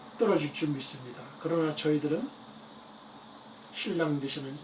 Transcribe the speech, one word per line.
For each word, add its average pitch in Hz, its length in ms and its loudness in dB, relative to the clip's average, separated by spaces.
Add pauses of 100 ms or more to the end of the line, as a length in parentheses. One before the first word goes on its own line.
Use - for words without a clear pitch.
(200)
떨어질 165 340 6
줄 156 160 2
믿습니다. 131 500 -4 (220)
그러나 160 340 4
저희들은 151 540 4 (1500)
신랑 165 460 2
되시는 135 420 -2